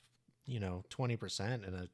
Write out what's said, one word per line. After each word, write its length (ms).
you 140
know, 300
twenty 280
percent 480
in 80
a 200